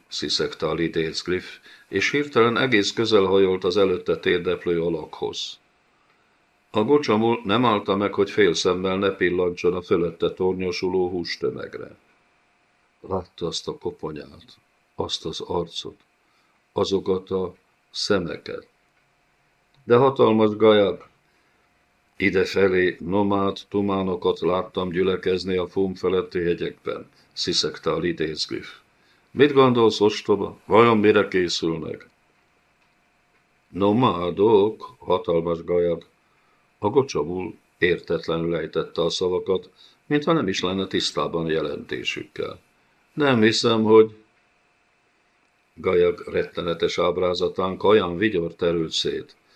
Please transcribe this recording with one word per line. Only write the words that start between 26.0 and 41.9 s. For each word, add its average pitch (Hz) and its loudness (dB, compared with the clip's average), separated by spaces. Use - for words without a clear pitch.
hegyekben”, 85 -6
sziszegte - -4
a 80 -2
lidézgriff. 82 -6
„Mit 139 4
gondolsz, 120 6
ostoba? 98 0
Vajon 113 6
mire 104 4
készülnek?” 85 -4
„Nomádok”, 101 2
hatalmas 85 -2
Gajag. 87 0
A 104 -2
gocsamul 92 -2
értetlenül 82 -2
ejtette 80 -4
a 82 0
szavakat, 90 -4
mintha 147 -2
nem 135 0
is 95 -4
lenne 95 -4
tisztában 82 -4
jelentésükkel. - -6